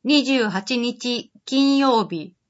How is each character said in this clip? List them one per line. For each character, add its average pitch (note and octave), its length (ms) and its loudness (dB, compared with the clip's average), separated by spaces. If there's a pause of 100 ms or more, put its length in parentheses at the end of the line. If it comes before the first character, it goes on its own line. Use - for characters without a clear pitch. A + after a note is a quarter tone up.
二 C#4+ 200 4
十 B3 240 0
八 G3 300 -4
日 A#3+ 540 -6 (120)
金 C#4 340 2
曜 B3 300 2
日。 D#3+ 280 -10 (140)